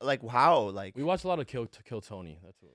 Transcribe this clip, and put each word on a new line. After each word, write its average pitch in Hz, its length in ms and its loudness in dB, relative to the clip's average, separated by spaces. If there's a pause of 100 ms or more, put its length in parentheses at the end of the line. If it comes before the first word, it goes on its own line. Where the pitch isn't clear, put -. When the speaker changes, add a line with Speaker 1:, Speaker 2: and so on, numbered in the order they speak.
Speaker 1:
like, 131 260 -2
how, 127 340 6
like 98 360 -6
Speaker 2:
We 135 60 -6
watch 175 220 -2
a 185 40 -4
lot 175 120 -2
of 131 60 -6
Kill, 120 200 -6
Kill - 340 -12
Tony. 87 440 -14
That's - 180 -20
what 85 120 -20